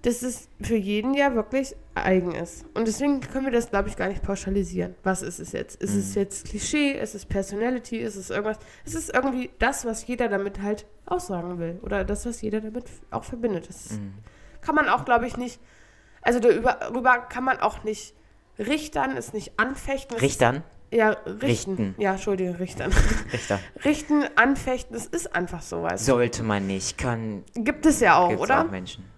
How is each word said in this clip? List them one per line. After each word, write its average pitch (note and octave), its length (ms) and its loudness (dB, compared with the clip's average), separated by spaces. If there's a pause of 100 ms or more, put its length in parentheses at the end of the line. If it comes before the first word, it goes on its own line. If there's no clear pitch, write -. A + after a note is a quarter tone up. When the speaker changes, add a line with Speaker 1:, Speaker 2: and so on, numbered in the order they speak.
Speaker 1:
dass A#3+ 200 0
es B3 260 -8 (140)
für A3+ 140 2
jeden G#3+ 360 0
ja C#4 220 4
wirklich C4 400 0 (220)
eigen F3+ 360 4
ist. - 400 -8
Und A3+ 140 0
deswegen C#4 340 0
können C4+ 260 -4
wir B3+ 60 0
das, A#3 180 0
glaub G3+ 180 0
ich, - 80 -8
gar F3+ 120 -2
nicht G3 140 -4
pauschalisieren. F#3 800 -2
Was F#3 200 0
ist - 180 -8
es - 120 -12
jetzt? - 300 -6
Ist G3+ 120 0
es G3 200 0
Speaker 2:
Mhm. G3+ 80 2
Speaker 1:
jetzt - 260 -6
Klischee? C#4+ 440 0
Ist A3 240 -6
es G3 100 -14
Personality? A3+ 720 -2
Ist A3+ 180 -4
es F#3 140 -12
irgendwas? G#3 280 -2 (280)
Es - 80 -8
ist D#4+ 180 -6
irgendwie B3+ 460 0
das, C4+ 260 0
was A3+ 220 -4
jeder A#3+ 220 0
damit G3 340 -2
halt G#3 240 -2 (180)
aussagen F3+ 540 -4
will. E3+ 240 -6
Oder G3 220 -2
das, G#3 220 -4
was A#3 140 -6
jeder G#3+ 200 -2
damit A3 260 -8
f-, - 140 -18 (100)
auch - 140 -4
verbindet. A3+ 440 -4
Das - 300 -16
Speaker 2:
Mhm. G2 160 -10 (480)
Speaker 1:
kann D4 140 0
man D4 120 4
auch, B3 160 2
glaub A#3+ 200 4
ich, A#3 120 -6
nicht, A#3+ 240 -8 (640)
also A#3+ 160 6
darüber, A#3 420 6
darüber B3 380 4
kann B3 260 -6
man B3+ 140 2
auch - 260 -2
nicht G#3+ 300 -6 (440)
richtern, C4 580 -2
es A#3 160 -8
nicht - 260 -8
anfechten. C4+ 580 -2
Es A3+ 60 0
ist C#3 60 4
Speaker 2:
Richtern? C3+ 340 4 (300)
Speaker 1:
Ja, A3 180 6
richten. G#3 320 -6 (300)
Speaker 2:
Richten. F#3+ 260 -2
Speaker 1:
Ja, G3+ 140 2
Entschuldige, F#3 480 -2
richtern. F#3 320 -4 (200)
Speaker 2:
<laughs> - 200 -2
Richter. G2+ 260 -2 (260)
Speaker 1:
Richten, D4 400 2 (120)
anfechten, B3+ 600 2
es A3+ 100 -8
ist - 280 -6
einfach F3 260 -4
so, E2+ 220 -8
weißt F#2 240 -2
du. C3+ 60 6
Speaker 2:
Sollte A#2+ 320 4
man G2+ 240 0
nicht, F#2+ 300 -4
kann A2+ 440 -2 (120)
Speaker 1:
Gibt A#3+ 300 -2
es D#4 160 8
ja F3 160 8
auch, F3 120 8
Speaker 2:
gibt's - 160 2
Speaker 1:
oder? - 200 4
Speaker 2:
auch - 60 -2
Menschen. F#2 340 -10 (140)